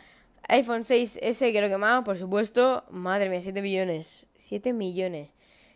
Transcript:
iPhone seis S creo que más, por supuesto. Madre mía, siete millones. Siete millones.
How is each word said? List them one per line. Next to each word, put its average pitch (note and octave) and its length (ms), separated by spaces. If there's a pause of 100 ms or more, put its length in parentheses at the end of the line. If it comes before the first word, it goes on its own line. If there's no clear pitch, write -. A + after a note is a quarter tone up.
(480)
iPhone A#3 360
seis A#3+ 380
S A#3 300
creo G#3 160
que G3 100
más, A#3 260
por G3+ 120
supuesto. G#3+ 760
Madre F#3 380
mía, F3+ 120
siete G3 220
millones. F#3 640 (100)
Siete G#3 360
millones. F3+ 640 (420)